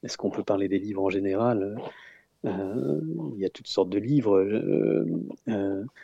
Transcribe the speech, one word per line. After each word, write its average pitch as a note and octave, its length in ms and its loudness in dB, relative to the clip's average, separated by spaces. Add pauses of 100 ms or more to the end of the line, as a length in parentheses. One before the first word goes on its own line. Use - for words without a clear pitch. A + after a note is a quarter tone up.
est-ce - 140 -8
qu'on G#2 140 -2
peut G2 140 -6
parler G2 240 0
des G2 100 2
livres F#2+ 240 -4
en F#2+ 80 2
général ? G2+ 640 0 (680)
Euh, D3 560 -2 (340)
il G2 60 -6
y F#2+ 40 0
a F#2 60 2
toutes - 180 -18
sortes F#2 220 2
de G2+ 80 0
livres. A2 400 4
Euh, - 680 2 (440)
euh, G2 360 -2 (200)